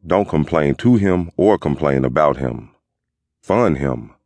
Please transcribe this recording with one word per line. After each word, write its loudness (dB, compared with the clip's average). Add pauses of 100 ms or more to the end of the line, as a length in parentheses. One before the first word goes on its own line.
Don't 0
complain 0
to 2
him 0
or 2
complain -2
about 0
him. -8 (760)
Fun 0
him. -6 (160)